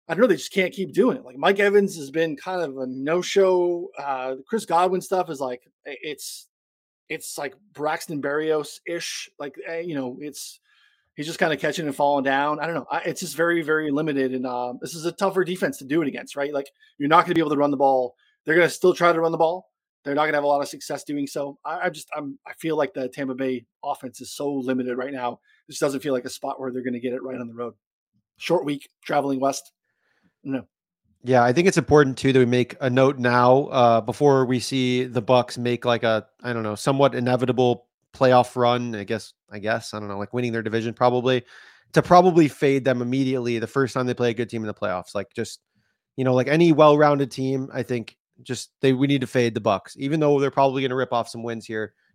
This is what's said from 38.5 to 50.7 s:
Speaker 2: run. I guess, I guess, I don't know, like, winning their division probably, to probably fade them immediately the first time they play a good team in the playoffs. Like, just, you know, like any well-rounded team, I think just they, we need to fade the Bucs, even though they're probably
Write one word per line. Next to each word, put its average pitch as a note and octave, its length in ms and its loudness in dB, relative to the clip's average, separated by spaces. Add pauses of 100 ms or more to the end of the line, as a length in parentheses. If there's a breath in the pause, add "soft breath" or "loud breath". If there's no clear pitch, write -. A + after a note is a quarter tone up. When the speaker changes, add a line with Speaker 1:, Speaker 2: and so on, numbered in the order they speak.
Speaker 2:
run. A#2+ 400 0
I G2+ 80 -6
guess, G#2+ 300 -6 (180)
I G#2 80 -14
guess, A2 340 -4
I G#2+ 60 -8
don't G#2 80 -10
know, G2+ 120 -8
like, G2+ 140 -10
winning B2 200 -2
their A2+ 100 -4
division A2 320 -4
probably, B2 480 2 (520 loud breath)
to D3+ 80 4
probably F3+ 440 6
fade C#3 380 0
them B2 180 0
immediately B2 560 -2
the A2 80 -4
first C3+ 260 0
time B2+ 140 -2
they B2 80 -2
play A#2+ 160 0
a A2+ 40 -2
good A2+ 140 -4
team A#2 140 -6
in G#2+ 60 -6
the G2+ 60 -6
playoffs. F2+ 420 -6
Like, G2 180 -8
just, - 240 -8 (580)
you C3 60 -2
know, B2+ 100 2
like B2+ 140 2
any E3 240 6
well-rounded D3 600 6
team, C3 400 -4
I C3 100 -4
think A#2 340 -8 (280)
just - 260 -10 (100)
they, C3+ 120 4
we C3 160 0
need C#3 140 0
to A#2+ 40 -4
fade A#2 280 0
the A2 60 -4
Bucs, A2 360 -2
even C#3+ 240 -2
though D3 180 4
they're C#3 140 0
probably C3+ 300 2